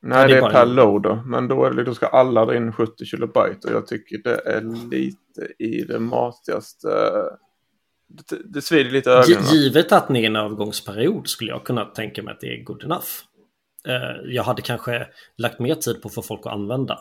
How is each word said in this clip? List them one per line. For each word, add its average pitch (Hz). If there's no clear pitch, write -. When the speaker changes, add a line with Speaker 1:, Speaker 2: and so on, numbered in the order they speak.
Speaker 1:
Nej, 131
Speaker 2:
Är 135
det 131
Speaker 1:
det 131
är -
Speaker 2:
bara 117
Speaker 1:
per 127
Speaker 2:
en 120
Speaker 1:
load 104
då. 110
Men 123
då 131
är 131
det, 127
då 123
ska -
alla 127
dra 123
in 117
sjuttio -
kilobyte. 104
Och 113
jag 110
tycker -
det 117
är 107
lite -
i 117
det 117
matigaste... 120
Det, -
det 143
svider 139
lite 131
i -
ögonen. 127
Speaker 2:
Gi-, 156
givet 143
att 185
ni 123
är 110
en 107
övergångsperiod 107
skulle -
jag -
kunna 117
tänka -
mig -
att -
det 135
är 120
good -
enough. 160
Eh, 127
jag 120
hade 123
kanske 120
lagt 117
mer 127
tid 143
på 110
att -
få 110
folk -
att -
använda 113